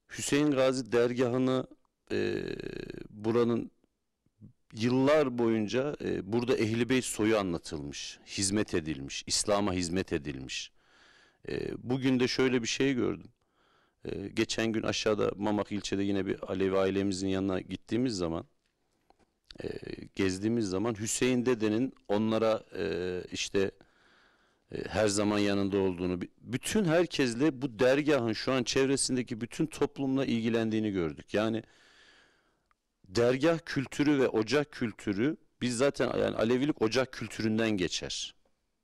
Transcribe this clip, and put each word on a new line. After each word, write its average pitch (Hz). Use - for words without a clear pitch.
Hüseyin 143
Gazi 131
dergahını, 127
e, 101
buranın 113
yıllar 131
boyunca, 113
e, 92
burada 120
Ehl-i 113
Beyt 127
soyu 110
anlatılmış, 80
hizmet 101
edilmiş, 76
İslam'a 101
hizmet 90
edilmiş. 69
E, -
bugün 127
de 123
şöyle 127
bir 113
şey 135
gördüm. 98
E, 87
geçen 113
gün 107
aşağıda 107
Mamak 104
ilçede 98
yine 98
bir 98
Alevi 95
ailemizin 95
yanına 95
gittiğimiz 113
zaman, 85
e, -
gezdiğimiz 98
zaman 101
Hüseyin 123
dedenin 113
onlara, 110
e, 90
işte, 98
e, -
her 104
zaman 104
yanında 101
olduğunu, 90
bi-, -
bütün 131
herkesle 143
bu 113
dergahın 131
şu 127
an 127
çevresindeki 127
bütün 139
toplumla 135
ilgilendiğini 110
gördük. 80
Yani 110
dergah 131
kültürü 143
ve 123
ocak 113
kültürü 110
biz 123
zaten, 123
yani 104
Alevilik 127
ocak 120
kültüründen 110
geçer. -